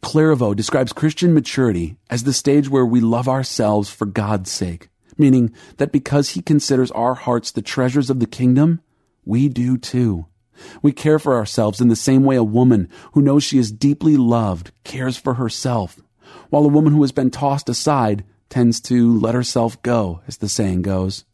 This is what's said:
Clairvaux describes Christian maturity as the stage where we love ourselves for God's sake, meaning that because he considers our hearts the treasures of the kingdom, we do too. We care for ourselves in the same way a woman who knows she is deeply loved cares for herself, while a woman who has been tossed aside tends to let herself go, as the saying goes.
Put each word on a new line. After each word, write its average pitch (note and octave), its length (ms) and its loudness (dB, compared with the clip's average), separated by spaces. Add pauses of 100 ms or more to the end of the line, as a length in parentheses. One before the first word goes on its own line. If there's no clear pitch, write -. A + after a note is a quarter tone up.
Clairvaux D3+ 520 2
describes A#2 400 -2
Christian D#3+ 400 0
maturity G#2+ 640 0 (120)
as A#2+ 140 -6
the C3+ 100 -2
stage C#3+ 360 0
where C3+ 160 2
we A#2+ 160 2
love A#2 260 0
ourselves A2 640 -2
for - 160 -6
God's G2+ 460 -4
sake, F2 380 -8 (280)
meaning B2+ 340 4 (260)
that C#3 140 -2
because C#3+ 380 0
he F3+ 120 -8
considers C3+ 500 0
our B2 240 -2
hearts A#2+ 360 -4
the A#2 100 -6
treasures B2+ 480 -2
of C3 100 0
the A2+ 80 0
kingdom, C#3 540 2 (440)
we B2+ 240 0
do B2 280 -2
too. A2+ 500 -2 (540)
We C#3+ 100 4
care D3+ 280 0
for C#3+ 160 0
ourselves G#2+ 460 -2
in B2 60 4
the A2+ 80 4
same C3 280 2
way C3+ 120 2
a A#2+ 80 2
woman A2+ 460 2 (240)
who D3 80 4
knows C#3 220 4
she - 140 -2
is A2+ 140 0
deeply C#3+ 460 0
loved A2+ 540 0 (120)
cares B2+ 340 -6
for C3 180 -4
herself, A#2 640 -6 (480)
while D3 160 2
a D3 40 6
woman D3+ 240 4
who D3 80 4
has C3+ 100 2
been C3 200 0
tossed C#3 380 -4
aside A#2 540 0 (260)
tends A#2+ 320 2
to A#2 380 2
let A2+ 160 0
herself A#2+ 460 -2
go, G#2 460 -4
as C3 100 -16
the G#2 120 -6
saying F#2+ 320 -2
goes. F#2+ 520 -4